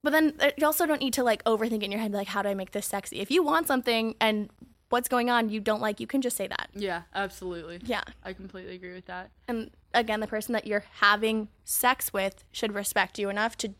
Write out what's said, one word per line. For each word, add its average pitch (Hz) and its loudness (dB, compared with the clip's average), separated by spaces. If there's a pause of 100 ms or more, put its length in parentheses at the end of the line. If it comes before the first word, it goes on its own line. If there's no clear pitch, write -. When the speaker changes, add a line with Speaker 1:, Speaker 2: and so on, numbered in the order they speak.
Speaker 1:
But 285 4
then, 311 6
uh, 285 6
you 302 2
also 320 4
don't 302 2
need 262 0
to, 254 2
like, 220 2
overthink 220 2
in 196 -4
your 208 -2
head, 214 -2
like, 202 -2
"How 202 -2
do 202 0
I 202 0
make 190 -6
this 202 -4
sexy?" - -6
If 202 -6
you 349 6
want 320 2
something 226 2
and 214 2 (400)
what's 247 0
going 240 2
on 233 4
you 214 -4
don't 214 0
like, 214 -2
you 226 -6
can 269 0
just 247 -2
say 190 -4
that. - -6
Speaker 2:
Yeah, 185 -4 (120)
absolutely. 175 -8
Speaker 1:
Yeah. 220 -4 (220)
Speaker 2:
I 190 -10
completely 185 -14
agree 180 -14
with 185 -16
that. 185 -12 (160)
Speaker 1:
And 226 -6 (240)
again, 220 2
the 214 -4
person 220 -6
that 214 -2
you're 208 -2 (100)
having 214 4 (160)
sex - 0
with 196 -2
should 214 -2
respect 202 0
you 202 -2
enough 208 -2
to 202 -6